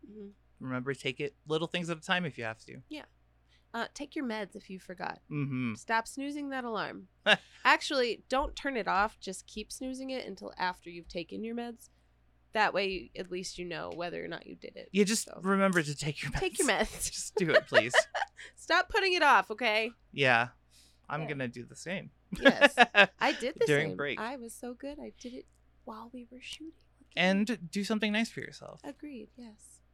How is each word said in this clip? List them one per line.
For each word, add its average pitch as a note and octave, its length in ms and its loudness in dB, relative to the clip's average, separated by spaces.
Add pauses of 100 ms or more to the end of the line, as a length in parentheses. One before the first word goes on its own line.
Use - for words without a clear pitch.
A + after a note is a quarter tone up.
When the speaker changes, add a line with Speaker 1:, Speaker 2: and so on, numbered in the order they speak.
(100)
Speaker 1:
Mm-hmm. G#3 180 -14 (360)
Speaker 2:
remember, B2+ 300 -4
take C3+ 260 -6
it C#3+ 140 -6 (120)
little D#3 220 -2
things F3 220 -4
at E3 80 -4
a - 20 -16
time F3+ 240 0
if C#3+ 140 -8
you A#2+ 60 -6
have A2+ 200 -8
to. B2+ 140 -16 (100)
Speaker 1:
Yeah. D4+ 140 -12 (720)
Uh, A#3 180 -4
take - 240 -10
your D4+ 80 -4
meds G#3+ 320 -6
if - 140 -16
you F#3+ 80 -10
forgot. - 400 -8 (120)
Speaker 2:
Mm-hmm. B2+ 440 -2
Speaker 1:
Stop A3+ 340 -2
snoozing C#4+ 420 -6
that C4 140 -6
alarm. F#3+ 440 -6 (280)
Speaker 2:
<laughs> - 300 -16
Speaker 1:
Actually, C4 640 2
don't C4+ 260 0
turn C4+ 220 -4
it F#3 100 -2
off. G3 320 2
Just - 260 -12
keep - 240 -12
snoozing C4 380 -8
it C4 180 -6
until G3 300 -12
after F#3 320 -4
you've E3+ 200 -14
taken F#3+ 360 -6
your A3+ 100 -6
meds. A#3+ 360 -10 (600)
That G#3 200 4
way, F#3+ 460 0
at F#3 120 -8
least F3+ 280 -8
you F3+ 80 -6
know E3+ 280 -6
whether E3+ 300 -6
or E3+ 40 -8
not E3+ 180 -10
you - 80 -12
did - 220 -16
it. - 160 -16
Speaker 2:
Yeah, G3 120 6
just G#3+ 220 0
Speaker 1:
So, - 160 -14
Speaker 2:
remember F#3+ 400 4
to D3 120 -2
take D3 280 -4
your D3 100 -6
meds. D3 80 -2
Speaker 1:
take F4+ 180 -2
your D#4 100 2
meds. G3+ 360 0
Speaker 2:
<laughs> - 80 -4
Just - 220 -8
do F#4 160 2
it, - 160 6
please. - 260 4 (340)
Speaker 1:
<laughs> - 300 -20
Stop E4+ 320 2
putting F#4+ 240 2
it F4+ 100 4
off, C#4 280 6
okay? A3 400 0 (200)
Speaker 2:
Yeah. B2 380 6 (580)
I'm D3+ 160 -4
Speaker 1:
Yeah. D3+ 60 -6
Speaker 2:
gonna C3+ 200 -4
do A#2+ 180 -12
the C#3 100 -20
same. F3 360 -10 (280)
Speaker 1:
Yes. - 340 8 (240)
Speaker 2:
<laughs> G3 220 6
Speaker 1:
I B3+ 120 4
did A#3 260 -4
the A#4 80 2
Speaker 2:
During D3 220 4
Speaker 1:
same. - 100 -6
Speaker 2:
break. C#3+ 220 -4
Speaker 1:
I A#3+ 160 -6
was A#3 180 -14
so B3 180 -10
good. C#4 260 -12
I A3+ 220 -14
did B3 140 -12
it C4 100 -14 (400)
while A3+ 300 -14
we B3 180 -14
were B3+ 80 -18
shooting. - 320 -14 (260)
Look - 160 -20
at - 20 -4
me. - 40 0 (340)
Speaker 2:
And E3+ 160 -10
do G3+ 140 -2
something G#3+ 280 0
nice A3+ 180 2
for - 100 -12
yourself. - 440 -14
Speaker 1:
Agreed, C#4+ 520 -14
yes. A3+ 440 -20 (140)